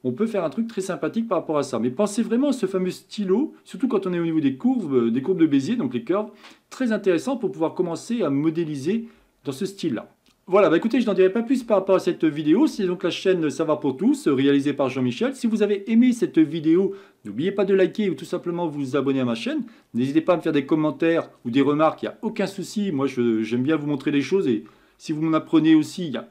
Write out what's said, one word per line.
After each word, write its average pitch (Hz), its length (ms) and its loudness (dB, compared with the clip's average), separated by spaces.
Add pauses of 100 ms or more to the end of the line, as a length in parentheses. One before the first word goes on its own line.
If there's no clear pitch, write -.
on 123 60 -2
peut 208 140 -2
faire 202 180 -4
un 151 60 -2
truc 226 180 -4
très 190 140 -6
sympathique 175 440 -4
par 185 120 0
rapport 156 180 -2
à 143 60 2
ça. 123 160 -4
Mais 113 100 0
pensez 208 340 0
vraiment 233 280 0
à - 20 0
ce 208 140 -2
fameux 185 240 -2
stylo, 208 640 -2 (100)
surtout 196 240 -4
quand 190 180 0
on 185 60 -2
est 175 80 -2
au 170 40 -2
niveau 160 160 0
des 135 180 0
courbes, 220 340 0
euh, 117 180 4
des 123 120 0
courbes 185 180 0
de 160 60 4
Bézier, 139 300 2
donc 143 180 -2
les 117 100 -4
curves, 202 260 -2 (380)
très 247 240 -2
intéressant 214 460 0
pour 185 120 -4
pouvoir 156 220 -2
commencer 180 500 -4
à 160 60 0
modéliser 156 800 -2 (360)
dans 143 80 -6
ce 196 120 -6
style-là. 151 460 -6 (360)
Voilà, 185 220 4
bah 330 80 4
écoutez, 247 240 0
je 226 60 0
n'en 202 80 0
dirai 185 180 4
pas 226 100 -2
plus 240 200 -2
par 208 160 2
rapport 190 160 2
à 175 60 4
cette 170 260 -2
vidéo. 156 400 2
C'est 220 180 -4
donc 175 180 -4
la 175 60 -2
chaîne 170 400 0
Savoir 151 320 -2
pour 131 160 -2
tous, 220 320 2
réalisée 139 460 4
par 139 160 0
Jean-Michel. 131 440 -2
Si - 120 -6
vous 214 160 2
avez 202 280 0
aimé 240 220 6
cette 180 260 0
vidéo, 160 560 2 (300)
n'oubliez 120 260 -2
pas 202 140 0
de 196 80 2
liker 190 380 2
ou 160 40 -2
tout 165 120 -12
simplement 175 400 -4
vous 143 280 -4
abonner 135 260 2
à 131 40 0
ma 120 100 0
chaîne. 254 300 -4 (300)
N'hésitez 135 260 2
pas 175 140 2
à - 20 2
me 156 60 -6
faire 160 100 0
des 143 140 0
commentaires 156 640 0 (160)
ou 120 40 -4
des 139 120 2
remarques, 147 400 2
il - 20 -6
n'y 104 60 -4
a - 100 -18
aucun 208 260 -4
souci. 196 460 -6
Moi, 135 140 -2
je, 120 360 0
j'aime 117 200 -2
bien 156 140 0
vous 147 100 -4
montrer 147 240 -2
les 143 100 2
choses 180 260 0
et 127 180 0 (340)
si - 140 -8
vous 156 100 -2
m'en 160 120 0
apprenez 156 400 4
aussi, 156 300 0
il 151 60 -6
n'y 117 80 -6
a - 120 -12